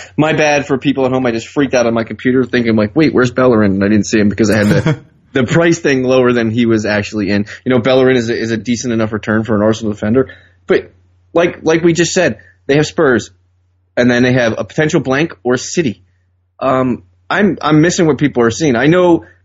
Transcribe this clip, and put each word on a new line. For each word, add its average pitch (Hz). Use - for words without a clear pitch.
My 156
bad 147
for 139
people 135
at 123
home. 131
I 120
just 113
freaked 139
out 120
on 113
my 113
computer 127
thinking, 117
like, 107
"Wait, 151
where's 123
Bellerin?" 113
And 98
I 98
didn't 104
see 110
him 107
because 104
I 107
had 104
the, 104
<laughs> -
the 135
price 170
thing 135
lower 127
than 113
he 120
was 113
actually 104
in. 104
You 123
know, 127
Bellerin 131
is 117
a, 117
is 113
a 113
decent 117
enough 110
return 110
for 110
an 104
Arsenal 110
defender. 120
But -
like, 170
like 160
we 170
just 160
said, 160
they 139
have 147
Spurs, 131
and 123
then 120
they 127
have 120
a 107
potential 156
blank 131
or 123
City. 139
Um, 131
I'm, 180
I'm 151
missing 170
what 147
people 123
are 113
seeing. 139
I 117
know 170